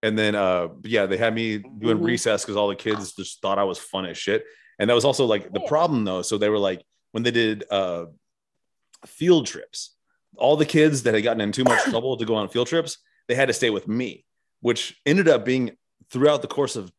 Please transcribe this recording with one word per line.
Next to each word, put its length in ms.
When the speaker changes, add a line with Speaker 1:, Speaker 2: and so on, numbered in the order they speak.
Speaker 1:
And 160
then, 160
uh, 360
yeah, 200
they 120
had 180
me 240
doing 380
Speaker 2:
Mm-hmm. 80
Speaker 1:
recess 380
'cause 120
all 120
the 80
kids 380
just 300
thought 160
I 60
was 120
fun 300
as 100
shit. 260
And 100
that 60
was 100
also, 200
like, 280
the 80
Speaker 2:
Yeah. 60
Speaker 1:
problem 360
though. 200
So 160
they 100
were 80
like, 240
when 100
they 100
did, 380
uh, 360
field 400
trips, 500
all 180
the 100
kids 380
that 100
had 100
gotten 180
in 100
too 120
much 200
Speaker 2:
<coughs> 0
Speaker 1:
trouble 340
to 80
go 100
on 140
field 180
trips, 300
they 80
had 120
to 60
stay 160
with 180
me, 380
which 440
ended 220
up 180
being 320
throughout 320
the 60
course 280
of 240